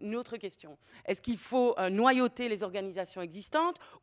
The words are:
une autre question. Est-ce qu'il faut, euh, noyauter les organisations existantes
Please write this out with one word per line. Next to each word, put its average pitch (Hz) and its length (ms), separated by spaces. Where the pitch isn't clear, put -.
une 208 140
autre 240 220
question. 165 380
Est-ce - 160
qu'il 226 160
faut, 247 400
euh, 185 100
noyauter 247 600
les 208 160
organisations 185 580
existantes 208 560